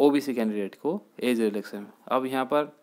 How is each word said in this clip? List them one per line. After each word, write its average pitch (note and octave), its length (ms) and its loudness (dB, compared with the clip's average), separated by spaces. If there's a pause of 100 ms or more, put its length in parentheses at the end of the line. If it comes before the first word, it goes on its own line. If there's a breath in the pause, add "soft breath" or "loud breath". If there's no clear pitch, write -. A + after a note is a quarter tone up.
ओबीसी C#3 340 4
कैंडिडेट G#2+ 400 -2
को F3+ 260 -4 (200)
एज A#2+ 200 2
रिलैक्सेशन। G#2 460 -2 (220)
अब C3 180 0
यहाँ C3 180 -2
पर D3 200 0 (180)